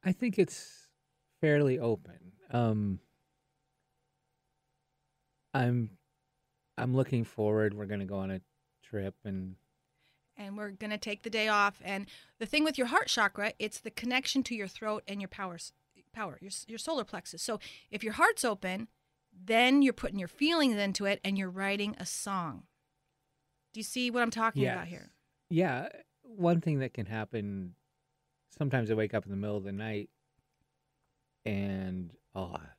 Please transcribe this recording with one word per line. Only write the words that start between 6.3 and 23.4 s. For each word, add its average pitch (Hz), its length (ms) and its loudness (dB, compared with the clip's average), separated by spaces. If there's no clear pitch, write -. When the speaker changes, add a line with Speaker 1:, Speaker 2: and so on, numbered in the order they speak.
Speaker 1:
I'm 127 160 0
looking 127 300 2
forward. 107 500 2
We're 104 120 -8
gonna 101 200 -4
go 98 120 -4
on 95 120 -4
a 92 100 -4
trip 98 320 -6
and 92 320 -6
Speaker 2:
And 202 160 -12
we're 208 140 -8
gonna 214 280 -8
take 208 240 -8
the 226 80 -8
day 214 160 0
off. 208 380 2
And 196 220 -6
the 220 80 -8
thing 302 180 4
with 311 120 2
your 247 120 0
heart 269 180 2
chakra, 208 540 0
it's 208 180 -6
the 220 120 -10
connection 254 540 0
to 247 120 -4
your 202 100 -6
throat 214 400 -6
and 202 140 -8
your 190 80 -8
power 190 260 -8
s-, - 180 -14
power, 180 280 -10
your 190 80 -16
s-, - 180 -10
your 226 120 -12
solar 294 260 -2
plexus. - 380 -10
So 214 180 -4
if 208 100 -8
your 214 120 -6
heart's 349 300 4
open, 202 440 -2
then 226 500 6
you're 262 100 6
putting - 260 -6
your 180 100 -6
feelings 294 480 4
into 202 280 0
it 196 180 0
and 196 160 0
you're 190 120 -2
writing 202 480 -2
a 175 80 -8
song. 175 580 -4